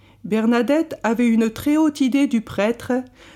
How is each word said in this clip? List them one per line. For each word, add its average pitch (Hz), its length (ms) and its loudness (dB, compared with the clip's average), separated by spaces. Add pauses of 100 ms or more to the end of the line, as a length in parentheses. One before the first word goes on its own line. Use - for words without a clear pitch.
(240)
Bernadette 233 800 0
avait 226 240 0
une 226 220 2
très 294 300 -2
haute 302 240 0
idée 277 240 2
du 233 160 -2
prêtre 233 500 -4 (440)